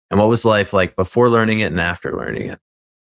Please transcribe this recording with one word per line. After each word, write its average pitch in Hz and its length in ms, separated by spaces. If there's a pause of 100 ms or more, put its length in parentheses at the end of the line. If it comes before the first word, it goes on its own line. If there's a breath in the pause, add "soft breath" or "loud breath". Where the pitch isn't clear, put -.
(100)
And 98 80
what 107 100
was 117 160
life 104 280
like 92 240
before 120 320
learning 110 320
it 98 100
and 85 100
after 87 360
learning - 320
it? - 100 (560)